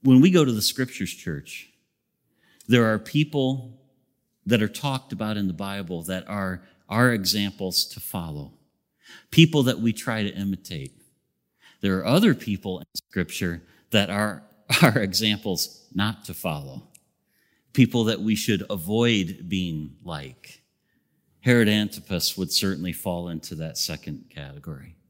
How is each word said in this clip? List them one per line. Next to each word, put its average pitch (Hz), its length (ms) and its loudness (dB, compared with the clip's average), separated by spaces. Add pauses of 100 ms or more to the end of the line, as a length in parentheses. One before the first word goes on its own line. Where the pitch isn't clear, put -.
When 127 180 10
we 180 120 10
go 175 120 6
to 131 80 2
the 107 120 0
scriptures, - 500 -4
church, - 540 -10 (1000)
there 117 260 4
are 107 60 -2
people 135 800 -4 (640)
that 107 160 2
are 107 80 0
talked 135 420 -6
about 107 240 -6
in 104 120 -2
the 92 60 -2
Bible 92 500 -8
that 92 260 -8
are 95 320 -4 (260)
our 120 240 4
examples 98 760 -2
to - 140 -14
follow, 78 540 -8 (760)
people 160 340 6
that 120 160 0
we 113 120 0
try 110 320 -2
to 101 100 -4
imitate. 92 600 -6 (880)
There 98 160 0
are 90 80 -4
other 175 280 6
people 95 460 -4
in 78 60 -16 (240)
Scripture 85 540 -4 (260)
that 101 200 2
are 101 340 -2 (180)
<laughs> - 200 0
our 127 180 6
examples 101 920 -2
not 101 320 -2
to - 80 -12
follow, 71 500 -8 (920)
people 117 320 4
that 110 160 -2
we 107 140 0
should 104 340 0
avoid 98 800 0
being 82 460 -4 (100)
like. 71 560 -14 (800)
Herod 120 260 6
Antipas 104 720 0
would 92 160 -4
certainly 90 400 -2
fall 87 340 -6
into 82 280 -10
that 80 220 -8
second - 520 -8
category. 71 680 -16 (140)